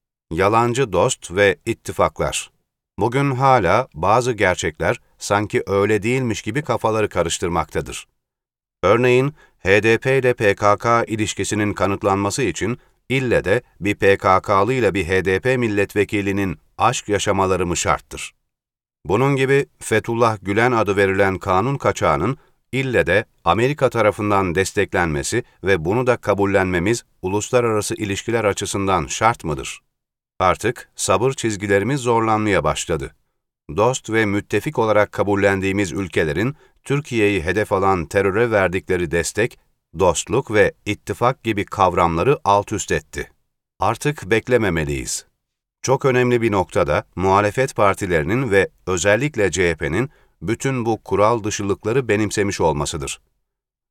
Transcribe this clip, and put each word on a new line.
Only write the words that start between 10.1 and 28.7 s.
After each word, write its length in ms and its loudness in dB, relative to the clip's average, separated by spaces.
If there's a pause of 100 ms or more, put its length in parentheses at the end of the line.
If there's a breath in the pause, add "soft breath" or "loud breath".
ile 140 2
P 220 2
K 220 4
K 260 2
ilişkisinin 680 -4
kanıtlanması 680 -2
için 380 -4 (300 soft breath)
ille 340 0
de 180 2 (180)
bir 160 -2
P 220 4
K 240 4
K'lı 320 0
ile 200 0
bir 140 -2
H 180 0
D 140 0
P 180 0
milletvekilinin 1000 -2 (180)
aşk 320 -2
yaşamaları 560 0
mı 120 -2
şarttır? 560 -4 (720)
Bunun 300 2
gibi 300 2 (140)
Fethullah 600 0
Gülen 300 0
adı 260 0
verilen 400 2
kanun 400 0
kaçağının 600 0 (340 soft breath)
ille 360 0
de 180 0 (180)
Amerika 460 2
tarafından 680 0
desteklenmesi 880 -2 (200 soft breath)
ve 220 0
bunu 220 0
da 100 2
kabullenmemiz 880 0 (160)
uluslararası 720 -2
ilişkiler 480 -4
açısından 640 -2